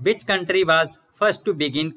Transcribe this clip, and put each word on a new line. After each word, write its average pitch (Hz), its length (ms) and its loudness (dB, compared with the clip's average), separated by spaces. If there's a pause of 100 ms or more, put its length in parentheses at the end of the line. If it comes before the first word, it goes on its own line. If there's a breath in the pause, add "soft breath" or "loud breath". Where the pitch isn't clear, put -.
which 214 200 -2
country 185 420 0
was 160 280 2 (240)
first 208 260 0
to 208 140 0
begin 143 360 -2